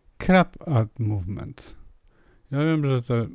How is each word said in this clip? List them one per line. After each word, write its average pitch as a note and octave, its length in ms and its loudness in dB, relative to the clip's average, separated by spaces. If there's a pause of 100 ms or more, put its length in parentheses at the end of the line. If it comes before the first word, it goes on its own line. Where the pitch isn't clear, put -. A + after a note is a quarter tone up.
(180)
Crap - 500 2
Art A2+ 300 0
Movement. G#2 800 -6 (760)
Ja C3+ 80 -2
wiem, D#3 280 2
że C3 160 0
te A#2 320 -2